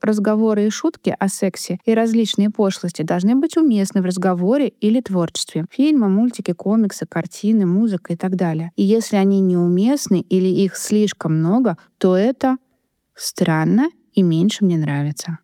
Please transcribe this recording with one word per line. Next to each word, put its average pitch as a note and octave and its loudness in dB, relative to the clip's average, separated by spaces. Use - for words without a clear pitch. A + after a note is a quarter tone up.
разговоры G#3+ 0
и - 0
шутки - -4
о G3 -2
сексе - -6
и A3+ 2
различные A3 0
пошлости F#3+ -2
должны F3+ 0
быть C#4+ 0
уместны G#3 2
в F3+ -2
разговоре F#3 0
или A3 0
творчестве. F3 -4
Фильмы, C4+ 2
мультики, G#3 0
комиксы, G3+ -2
картины, G#3 -2
музыка F#3+ 0
и E3+ -4
так F#3 -4
далее. E3 -4
И G3+ 0
если G#3+ 2
они G3 2
неуместны F#3 2
или F#3 0
их F#3 0
слишком G#3 -2
много, F#3+ 0
то F#3 2
это C4 0
странно E3+ 0
и G3 2
меньше F3+ 2
мне F3 2
нравится. D3 -4